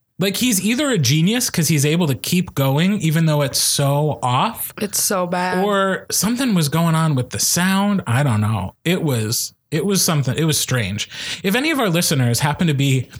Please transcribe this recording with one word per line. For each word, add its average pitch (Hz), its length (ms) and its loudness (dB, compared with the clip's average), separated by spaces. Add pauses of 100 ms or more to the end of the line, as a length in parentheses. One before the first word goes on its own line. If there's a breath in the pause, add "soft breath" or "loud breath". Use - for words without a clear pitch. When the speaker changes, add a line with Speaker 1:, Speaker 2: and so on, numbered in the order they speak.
(200)
Speaker 1:
Like, 196 160 0
he's 240 240 0
either 247 300 0
a 226 80 0
genius 160 500 2
'cause 160 200 -2
he's 147 180 2
able 165 220 2
to 131 80 0
keep 180 380 -2
going 151 460 0
even 160 260 2
though 151 160 2
it's 135 180 -2
so 143 600 0
off. 139 580 -2
Speaker 2:
It's 202 220 -4
so 180 280 -2
bad. 180 360 0
Speaker 1:
Or 196 460 0
something 240 440 0
was 160 140 2
going 165 280 2
on 160 180 2
with 127 160 -2
the - 80 -6
sound. 190 680 0
I 127 180 2
don't 110 160 2
know. 104 340 -2 (100)
It 175 200 0
was, 113 500 -2 (160)
it 156 160 -2
was 196 180 2
something, 139 320 0
it 147 80 0
was 151 140 0
strange. 104 500 -2 (360 loud breath)
If 190 100 0
any 285 160 0
of 311 80 0
our 226 100 2
listeners 139 520 2
happen 156 260 0
to 156 80 2
be 131 340 0 (120)